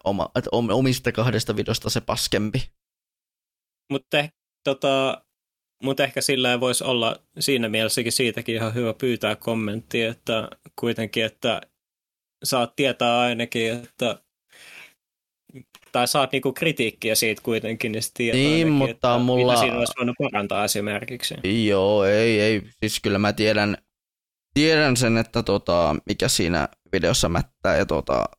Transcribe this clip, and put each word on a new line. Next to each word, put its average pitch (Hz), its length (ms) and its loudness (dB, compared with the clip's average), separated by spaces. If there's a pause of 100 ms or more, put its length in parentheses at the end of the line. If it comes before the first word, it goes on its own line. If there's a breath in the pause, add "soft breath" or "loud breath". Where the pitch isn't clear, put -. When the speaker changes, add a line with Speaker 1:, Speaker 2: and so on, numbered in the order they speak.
Speaker 1:
oma, 95 320 -2
että - 160 -4
om-, 117 180 0
omista 127 420 0
kahdesta 110 440 -2
videosta 110 340 -4
se 113 120 -2
paskempi. - 720 -4 (1200)
Speaker 2:
Mut 139 220 -4
eh-, 151 200 0 (300)
tota, 135 600 0 (580)
mut 135 160 -2
ehkä 135 220 0
sillä 127 380 0
voisi 127 240 0
olla 120 320 0 (240)
siinä 123 300 0
mielessäkin 110 420 -2
siitäkin 117 440 -2
ihan 110 180 -4
hyvä 117 200 -2
pyytää 117 420 -2
kommenttia, 113 760 -4
että 113 380 -6 (260)
kuitenkin, 113 500 -2
että 110 360 -2 (840)
saat 123 320 -2
tietää 120 440 2
ainakin, 117 540 -2
että, 120 480 -6 (1700 loud breath)
tai 123 160 2
saat 135 240 2
niinku 131 220 -2
kritiikkiä 113 640 -2
siitä 110 260 0
kuitenkin, 110 500 -4
niin 110 120 -4
sit - 100 -10
tietää 120 240 -2
Speaker 1:
Niin, 143 160 2
Speaker 2:
ainakin, 160 200 2
Speaker 1:
mutta 135 180 2 (240)
Speaker 2:
että - 80 2
Speaker 1:
mulla 123 300 4
Speaker 2:
mitä 117 80 4
siinä 117 180 0
olisi 117 180 -2
voinut 123 260 -2
parantaa 101 420 -2
esimerkiksi. 104 680 -6 (320)
Speaker 1:
Joo, 101 380 4
ei, 107 360 4
ei. 107 200 2 (180)
Siis 107 200 -2
kyllä 101 200 0
mä 104 140 2
tiedän, 104 440 2 (760)
tiedän 151 440 4
sen, 117 200 4
että 113 260 -2
tota, 87 520 2 (100)
mikä - 220 0
siinä 85 400 0 (260)
videossa 92 360 2
mättää. 85 480 0
Ja 95 80 2
tota, 67 400 -2 (140)